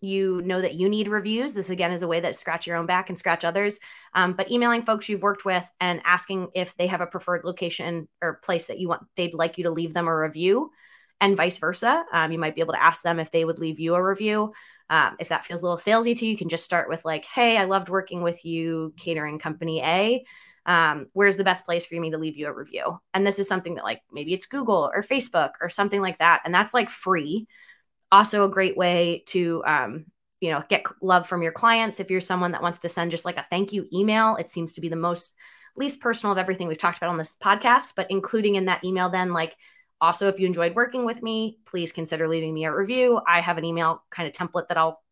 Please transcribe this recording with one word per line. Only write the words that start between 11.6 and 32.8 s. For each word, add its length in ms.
Um, 180
you 80
might 160
be 60
able 140
to 80
ask 200
them 160
if 120
they 120
would 160
leave 200
you 160
a 80
review. 500
Um, 300
if 100
that 160
feels 180
a 20
little 120
salesy 400
to 80
you, 60
you 60
can 120
just 140
start 260
with, 140
like, 220
"Hey, 320
I 80
loved 240
working 340
with 220
you, 520
catering 400
company 460
A. 400
Um, 480
where's 220
the 80
best 220
place 200
for 140
me 120
to 60
leave 200
you 100
a 60
review?" 460
And 140
this 100
is 120
something 260
that, 80
like, 180
maybe 200
it's 120
Google 480
or 100
Facebook 480
or 80
something 320
like 180
that. 260
And 100
that's, 180
like, 160
free. 580
Also 340
a 40
great 280
way 500
to, 400
um, 380
you 100
know, 180
get 180
c-, 140
love 260
from 160
your 80
clients. 480
If 100
you're 120
someone 320
that 100
wants 160
to 100